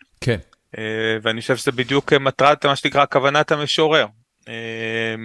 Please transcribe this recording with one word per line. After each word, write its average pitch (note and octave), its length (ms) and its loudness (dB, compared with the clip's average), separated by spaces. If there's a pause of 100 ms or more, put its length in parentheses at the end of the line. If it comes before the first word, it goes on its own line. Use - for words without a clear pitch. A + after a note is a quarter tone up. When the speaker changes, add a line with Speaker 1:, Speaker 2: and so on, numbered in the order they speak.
(220)
Speaker 1:
כן. A#2 160 0 (400)
Speaker 2:
אה, A2 440 -2
ואני A2+ 200 -2
חושב B2+ 160 0
שזה C3+ 140 -2
בדיוק B2+ 420 0
מטרת, C#3 520 4
מה C#3 100 2
שנקרא, C#3+ 300 2
כוונת C#3+ 460 2
המשורר. D3+ 540 2 (420)
אה, A#2 60 -14 (720)